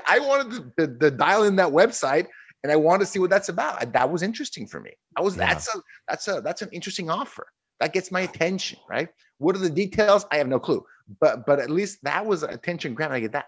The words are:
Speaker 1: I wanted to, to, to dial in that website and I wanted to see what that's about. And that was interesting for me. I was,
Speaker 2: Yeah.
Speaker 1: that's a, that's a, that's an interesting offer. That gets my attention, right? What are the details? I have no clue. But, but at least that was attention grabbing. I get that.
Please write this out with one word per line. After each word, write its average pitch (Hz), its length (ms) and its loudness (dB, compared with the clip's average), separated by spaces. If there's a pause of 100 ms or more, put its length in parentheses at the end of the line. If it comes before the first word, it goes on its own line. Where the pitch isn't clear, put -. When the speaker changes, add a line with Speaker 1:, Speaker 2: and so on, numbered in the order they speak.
Speaker 1:
I 190 120 6
wanted 262 580 -2
to, 160 100 2
to, 123 100 -10
to 147 140 4
dial 170 320 2
in 202 140 4
that 180 120 4
website 156 580 4 (360)
and 143 80 0
I 151 60 6
wanted 165 240 4
to 196 60 2
see - 120 -4
what 185 100 2
that's 196 200 2
about. 180 340 -4
And 120 100 -8
that 127 160 4
was 165 140 -2
interesting 220 420 -8
for 78 140 -14
me. 50 120 -18 (260)
I 143 40 -2
was, 185 140 0
Speaker 2:
Yeah. - 120 -2
Speaker 1:
that's 220 280 -2
a, 392 60 -10 (260)
that's - 200 -8
a, 180 140 -4
that's 151 200 -6
an 202 100 -10
interesting 175 380 -10
offer. 208 380 -6 (320)
That 151 120 0
gets 190 200 -4
my 185 100 0
attention, 185 580 -2 (100)
right? - 200 -4 (300)
What 180 160 2
are 196 40 -4
the 185 100 0
details? 202 640 2
I 147 60 0
have 143 100 2
no 127 120 2
clue. 127 260 -2 (340)
But, 123 260 2
but 143 140 4
at 123 100 -6
least 196 340 -2
that 147 220 -2
was 185 180 -2
attention 175 500 -6
grabbing. 143 240 -4
I - 20 0
get 110 140 -4
that. 143 140 -6